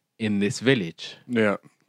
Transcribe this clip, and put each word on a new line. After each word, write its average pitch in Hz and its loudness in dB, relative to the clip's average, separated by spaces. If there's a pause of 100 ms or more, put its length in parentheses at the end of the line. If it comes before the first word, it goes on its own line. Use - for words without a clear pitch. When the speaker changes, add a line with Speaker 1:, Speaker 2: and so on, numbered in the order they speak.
(180)
Speaker 1:
in 104 0
this 101 0
village. 107 0 (120)
Speaker 2:
Yeah, 110 2 (320)